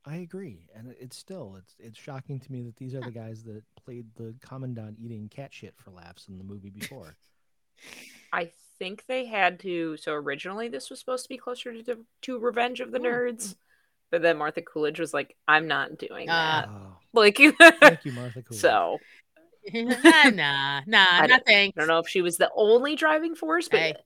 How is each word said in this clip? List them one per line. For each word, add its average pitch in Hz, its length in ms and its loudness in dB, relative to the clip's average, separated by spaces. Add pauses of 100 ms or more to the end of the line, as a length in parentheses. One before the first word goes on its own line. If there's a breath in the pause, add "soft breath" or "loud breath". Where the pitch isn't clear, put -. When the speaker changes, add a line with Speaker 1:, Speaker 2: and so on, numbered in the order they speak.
Speaker 1:
I 147 120 -14
agree. 170 580 -16
And 117 260 -20
it's 127 160 -20
still, 127 400 -18
it's, - 220 -20
it's 110 200 -20
shocking 135 420 -14
to 135 120 -20
me 123 100 -12
that 117 140 -18
these 131 180 -16
are 135 60 -10
Speaker 2:
Huh. 120 60 -12
Speaker 1:
the 123 60 -14
guys 113 320 -16
that 107 180 -18 (140)
played 120 300 -20 (100)
the 113 240 -16
commandant 117 580 -14
eating 113 300 -16
cat - 260 -20
shit 98 240 -20
for - 140 -20
laughs 87 360 -20
in 95 100 -20
the 92 60 -20
movie 101 260 -18
before. 98 520 -18
Speaker 2:
<laughs> - 1080 -20
Speaker 3:
I 170 180 -6 (280)
think 202 280 -14
they 254 180 -8
had 190 360 -2
to, 170 360 -6
so 156 160 -10
originally 151 560 -8
this 262 220 -14
was 262 80 -18
supposed 254 260 -8
to - 40 -20
be 262 100 -14
closer 247 440 -14
to, 226 220 -12 (180)
to 254 160 -10
Revenge 240 420 -4
of 240 100 -10
the 247 80 -6
Speaker 1:
Hmm. 247 80 -6
Speaker 3:
Nerds, 240 480 -6 (560)
but 165 120 -2
then 165 160 2
Martha 156 240 -6
Coolidge 156 380 -6
was 160 140 -6
like, 143 220 -6 (120)
"I'm 156 180 4
not 143 320 -4
doing 165 300 -14
Speaker 2:
Uh, 165 40 -2
Speaker 3:
that." 160 360 -2
Speaker 1:
Oh. 101 300 -20 (140)
Speaker 3:
Like, 208 240 6
<laughs> 320 440 10
Speaker 1:
Thank 262 240 8
you, 139 80 -8
Martha 123 300 -12
Coolidge. 110 180 -14
Speaker 3:
so 107 380 2 (680 soft breath)
Speaker 2:
<laughs> 202 80 -14
Nah, 262 560 4
nah, 139 560 -2
nah, 202 240 6
Speaker 3:
I 175 120 4
Speaker 2:
nah, 156 40 4
Speaker 3:
don't, 254 200 4
Speaker 2:
thanks. 202 300 4
Speaker 3:
I 165 40 -6
don't 156 80 0
know 165 100 2
if 170 100 -4
she 185 140 -4
was 175 140 -4
the - 180 2
only 240 400 2
driving 311 400 -2
force, 330 340 -4
but 208 120 0
Speaker 2:
Hey. 160 260 -2